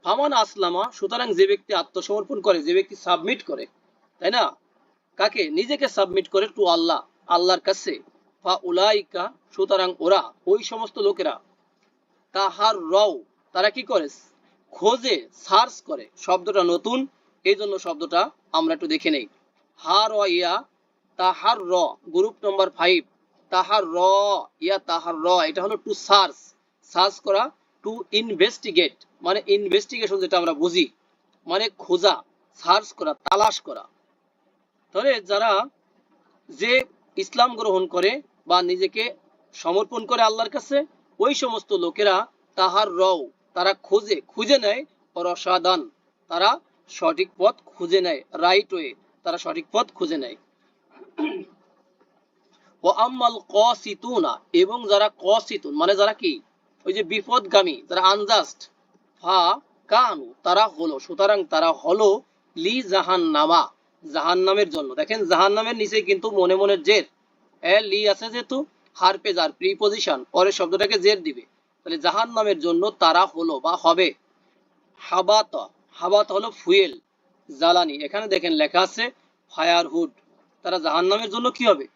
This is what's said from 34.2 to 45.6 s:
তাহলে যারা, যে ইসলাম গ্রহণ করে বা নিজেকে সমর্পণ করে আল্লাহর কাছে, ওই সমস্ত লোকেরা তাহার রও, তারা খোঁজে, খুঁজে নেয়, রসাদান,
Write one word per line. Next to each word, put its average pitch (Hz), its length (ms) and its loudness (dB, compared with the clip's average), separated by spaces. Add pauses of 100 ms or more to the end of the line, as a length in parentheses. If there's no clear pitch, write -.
তাহলে 254 220 2 (180)
যারা, 208 200 2 (1120)
যে 233 100 0 (520)
ইসলাম 247 360 0
গ্রহণ 190 240 0 (100)
করে 180 180 2 (380)
বা 180 80 4 (140)
নিজেকে 190 320 -2 (520)
সমর্পণ 208 540 -2
করে 233 200 2
আল্লাহর 220 260 -6
কাছে, 277 220 -4 (420)
ওই 262 140 2 (100)
সমস্ত 226 280 -6 (140)
লোকেরা 196 300 2 (440)
তাহার 190 280 2 (140)
রও, 185 200 2 (340)
তারা 180 160 0 (160)
খোঁজে, 208 300 0 (140)
খুঁজে 262 340 2
নেয়, 226 160 0 (460)
রসাদান, 180 540 0 (500)